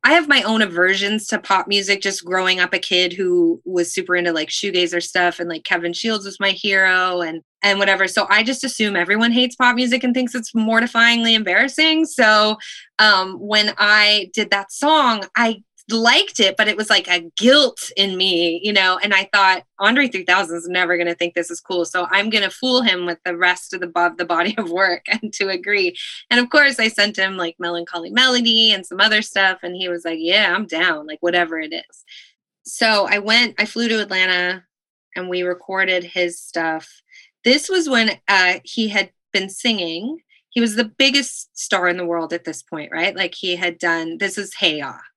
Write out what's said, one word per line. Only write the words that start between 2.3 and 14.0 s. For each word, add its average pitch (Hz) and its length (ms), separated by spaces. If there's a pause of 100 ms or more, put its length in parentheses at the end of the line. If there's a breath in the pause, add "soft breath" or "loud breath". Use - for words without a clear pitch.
up 180 160
a 185 40
kid 180 340
who 175 520
was 175 300
super 180 220
into, 175 160
like, 156 160
shoegazer 175 540
stuff, 175 360
and, 170 100
like, 160 160
Kevin 170 280
Shields 214 320
was 196 160
my 196 100
hero 185 720
and, 165 220 (200)
and 202 160
whatever. 190 300
So 202 200
I 208 140
just 254 220
assume 214 320
everyone 208 340
hates 247 240
pop 247 220
music 247 260
and 247 100
thinks 254 220
it's 240 180
mortifyingly 226 840
embarrassing. 269 720
So, 214 500 (420 loud breath)
um, 190 360
when 208 440
I 208 560